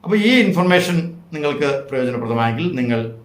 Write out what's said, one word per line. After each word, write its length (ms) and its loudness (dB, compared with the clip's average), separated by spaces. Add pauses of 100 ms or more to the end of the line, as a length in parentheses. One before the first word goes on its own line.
അപ്പോൾ 140 2 (100)
ഈ 40 6 (140)
ഇൻഫർമേഷൻ 500 2 (380)
നിങ്ങൾക്ക് 340 -2 (200)
പ്രയോജനപ്രദമായെങ്കിൽ 760 -2 (120)
നിങ്ങൾ 220 0 (240)